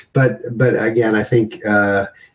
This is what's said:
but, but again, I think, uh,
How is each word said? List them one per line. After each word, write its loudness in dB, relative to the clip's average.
but, 2
but 2
again, 0
I 0
think, 0
uh, 0